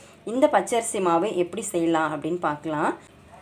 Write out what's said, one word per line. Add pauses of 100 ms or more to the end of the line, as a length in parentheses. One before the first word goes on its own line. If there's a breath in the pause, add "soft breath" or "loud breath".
(240 loud breath)
இந்த
பச்சரிசி
மாவு
எப்படி
செய்யலாம்
அப்படின்னு
பார்க்கலாம். (480 loud breath)